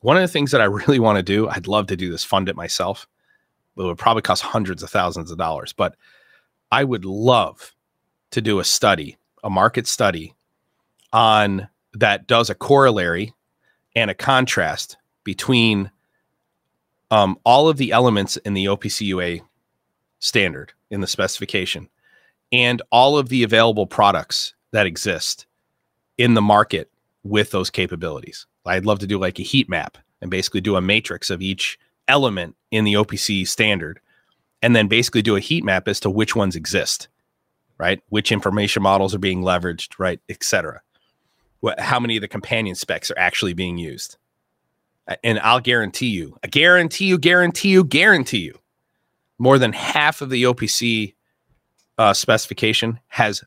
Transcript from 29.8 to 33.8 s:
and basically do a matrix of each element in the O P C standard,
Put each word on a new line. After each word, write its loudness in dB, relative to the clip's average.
and -10
basically -4
do -2
a 0
matrix -2
of -6
each -6
element 0
in 0
the 2
O 4
P -10
C -2
standard, -2